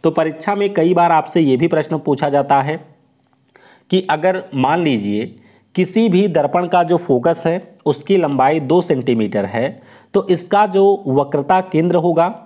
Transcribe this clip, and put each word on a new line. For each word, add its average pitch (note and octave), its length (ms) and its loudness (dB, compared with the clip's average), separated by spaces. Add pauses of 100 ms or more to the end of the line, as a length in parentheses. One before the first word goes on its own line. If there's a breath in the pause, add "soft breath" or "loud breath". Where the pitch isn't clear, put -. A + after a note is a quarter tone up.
तो D#3+ 80 2
परीक्षा E3 440 -4
में G3+ 180 -2
कई F3 200 2
बार E3+ 180 4
आपसे E3 300 0
ये C3 160 2
भी D#3 100 0
प्रश्न D#3+ 300 -2
पूछा C#3+ 320 -2
जाता C#3 320 2
है D3+ 180 -4 (1120 soft breath)
कि F#3 180 0
अगर F3+ 340 0 (120)
मान C#3+ 280 0
लीजिए G#2+ 520 -2 (400 soft breath)
किसी F#3+ 340 0
भी F#3+ 180 2
दर्पण E3 400 0
का F3 160 2
जो E3+ 140 0
फोकस C3+ 480 0
है F3 400 -4
उसकी D3+ 320 0
लंबाई C#3+ 420 2
दो D3+ 220 0
सेंटीमीटर A2+ 640 -2
है, A#2 360 -6 (320 loud breath)
तो F#3+ 140 0
इसका G3+ 400 0
जो G3 400 2
वक्रता C#3+ 540 0
केंद्र E3+ 340 -2
होगा E3+ 380 0 (120)